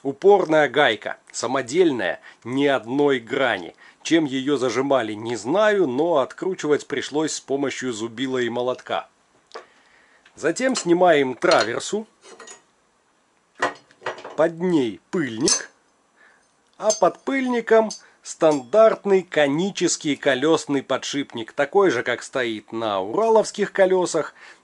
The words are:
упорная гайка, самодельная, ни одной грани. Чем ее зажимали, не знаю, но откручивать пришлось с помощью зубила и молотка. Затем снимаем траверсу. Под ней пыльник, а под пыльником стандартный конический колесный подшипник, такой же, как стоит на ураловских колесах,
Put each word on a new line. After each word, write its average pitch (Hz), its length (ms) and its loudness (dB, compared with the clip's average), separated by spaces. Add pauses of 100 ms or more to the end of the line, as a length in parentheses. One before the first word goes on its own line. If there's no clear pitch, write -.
упорная 156 640 4
гайка, 123 500 0 (140)
самодельная, 127 880 0 (220)
ни 131 220 -2
одной 135 540 0
грани. 113 560 -4 (260)
Чем 160 240 2
ее 135 320 -2
зажимали, 123 560 0
не 113 220 -6
знаю, 185 500 0
но 147 320 0
откручивать 151 680 -2
пришлось 143 460 -4
с - 60 -10
помощью 131 540 -6
зубила 120 460 -6
и 120 100 -2
молотка. 123 580 -6 (1300)
Затем 220 400 -2
снимаем 170 600 2
траверсу. 143 720 -2 (2250)
Под 165 240 0
ней 156 400 0 (120)
пыльник, 135 580 -2 (1120)
а 202 100 0 (100)
под 175 200 2
пыльником 240 720 0 (300)
стандартный 190 1000 2
конический 156 920 0
колесный 139 680 0
подшипник, 120 720 -6
такой 180 380 2
же, 120 100 0
как 117 220 -4
стоит 117 480 -6
на 110 280 -2
ураловских 202 720 0
колесах, 185 600 0 (300)